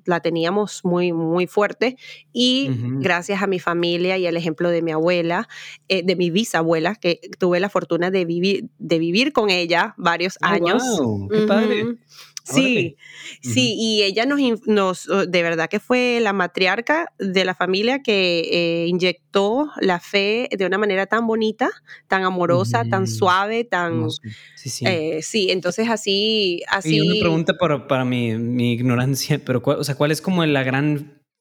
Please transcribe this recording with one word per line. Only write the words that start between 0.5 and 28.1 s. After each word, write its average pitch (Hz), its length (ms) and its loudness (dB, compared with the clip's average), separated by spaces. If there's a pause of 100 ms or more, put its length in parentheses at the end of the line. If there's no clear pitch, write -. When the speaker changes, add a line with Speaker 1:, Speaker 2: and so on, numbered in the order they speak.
Speaker 1:
muy, 175 300 0
muy 165 340 0
fuerte, 208 500 -2 (360)
y 254 380 0
Speaker 2:
Ujú. 131 320 -4
Speaker 1:
gracias 185 400 -2
a 202 40 0
mi 185 140 -2
familia 175 580 0
y 175 80 0
al 165 100 0
ejemplo 170 340 -2
de 170 120 0
mi 165 80 -2
abuela, 170 560 0 (420)
eh, 190 140 0
de 180 140 0
mi 175 140 0
bisabuela, 165 640 0
que 175 240 -2 (180)
tuve 175 220 2
la 202 80 0
fortuna 175 420 0
de 190 140 0
vivir, 175 400 0 (140)
de 160 200 0
vivir 202 340 2
con 214 180 2
ella 175 460 0
varios 175 460 -2
Speaker 2:
Oh, 185 60 0
Speaker 1:
años. 175 340 2
Speaker 2:
guau, 120 460 -2
qué 214 180 2
padre. 214 380 2
Speaker 1:
Ujú. 233 140 -4 (500)
Speaker 2:
Órale. 247 480 0
Speaker 1:
Sí, - 0 - (460)
sí, 220 320 0
Speaker 2:
Ujú. 180 40 -4
Speaker 1:
y 220 240 0
ella 202 240 0
nos 285 140 0
inf-, 233 260 0
nos, 196 400 0 (220)
de 180 140 2
verdad 165 260 0
que 208 100 -4
fue 247 420 2
la 202 120 2
matriarca 196 840 0
de 190 260 0
la 185 100 -2
familia 214 480 0
que, 185 380 2 (100)
eh, 170 380 2
inyectó 196 800 0 (120)
la 180 200 2
fe 208 500 0
de 196 160 -2
una 190 120 0
manera 196 280 0
tan 226 200 0
bonita, 220 420 0 (400)
tan 190 160 2
amorosa, 185 640 2
tan 190 140 0
Speaker 2:
Ujú. 180 100 -2
Speaker 1:
suave, 202 520 2
tan, 175 280 -2
Speaker 2:
Hermoso. 156 300 -4 (340)
Sí, - 140 -12
sí. - 160 -6
Speaker 1:
eh, 160 360 0
sí, 190 280 0
entonces 185 400 -2
así, 202 720 0
Speaker 2:
Oye, 156 400 0
una 175 100 2
Speaker 1:
así 175 80 0
Speaker 2:
pregunta 165 380 2
para, 147 280 0
para 131 200 0
mi, 120 300 0